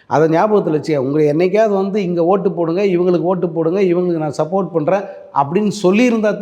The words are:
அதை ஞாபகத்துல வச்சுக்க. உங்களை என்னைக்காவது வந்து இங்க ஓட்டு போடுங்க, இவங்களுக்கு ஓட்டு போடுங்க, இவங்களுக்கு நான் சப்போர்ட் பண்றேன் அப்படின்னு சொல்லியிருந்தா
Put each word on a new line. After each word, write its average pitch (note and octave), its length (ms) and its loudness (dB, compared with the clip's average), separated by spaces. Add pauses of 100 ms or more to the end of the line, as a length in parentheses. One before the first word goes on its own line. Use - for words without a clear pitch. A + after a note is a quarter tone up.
(100)
அதை D3 240 4
ஞாபகத்துல F3 440 2
வச்சுக்க. C#3+ 280 -2
உங்களை D3+ 260 0
என்னைக்காவது G3 480 2
வந்து G3 180 -2 (100)
இங்க E3+ 140 0 (100)
ஓட்டு G3+ 260 0
போடுங்க, E3+ 260 -2 (100)
இவங்களுக்கு F3 380 0
ஓட்டு F3 240 -2
போடுங்க, E3 240 0 (100)
இவங்களுக்கு E3+ 340 0
நான் D3 160 -6
சப்போர்ட் F3+ 360 -2
பண்றேன் F3 320 0 (320)
அப்படின்னு F3+ 340 0 (100)
சொல்லியிருந்தா G#3+ 580 2